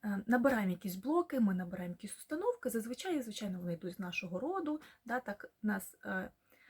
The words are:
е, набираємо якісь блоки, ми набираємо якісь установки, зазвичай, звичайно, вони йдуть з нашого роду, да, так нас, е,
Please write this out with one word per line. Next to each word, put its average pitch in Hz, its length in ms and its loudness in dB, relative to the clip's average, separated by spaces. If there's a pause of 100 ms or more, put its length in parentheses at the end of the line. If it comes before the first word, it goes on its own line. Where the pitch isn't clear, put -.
е, 202 220 0
набираємо 240 440 6
якісь 180 260 -2
блоки, 285 440 2
ми 196 140 6
набираємо 180 380 -2
якісь 196 240 -12
установки, 370 540 0
зазвичай, 247 520 0
звичайно, 208 360 -4
вони 175 140 -2
йдуть 175 220 -6
з - 40 -14
нашого 180 400 -2
роду, 302 420 -2 (240)
да, 233 160 -2
так - 320 -8 (100)
нас, 202 420 -2
е, 190 260 -4 (400)